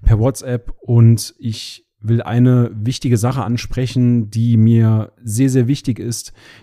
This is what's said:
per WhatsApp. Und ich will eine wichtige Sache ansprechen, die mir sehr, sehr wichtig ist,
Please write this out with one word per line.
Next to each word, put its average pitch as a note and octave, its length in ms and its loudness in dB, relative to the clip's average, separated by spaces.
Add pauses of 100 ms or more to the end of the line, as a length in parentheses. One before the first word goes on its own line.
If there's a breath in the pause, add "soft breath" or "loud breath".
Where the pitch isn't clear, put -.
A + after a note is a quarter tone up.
per A2 180 4
WhatsApp. B2 600 -4
Und A#2 600 4
ich - 440 -12 (160)
will A2+ 220 -2
eine A#2+ 500 2
wichtige A#2 440 -4
Sache A#2+ 260 -2
ansprechen, A#2+ 880 -2
die A2+ 260 0
mir A2 580 2 (100)
sehr, B2 260 -2
sehr B2+ 160 0
wichtig B2+ 320 -4
ist, - 340 -10 (300 loud breath)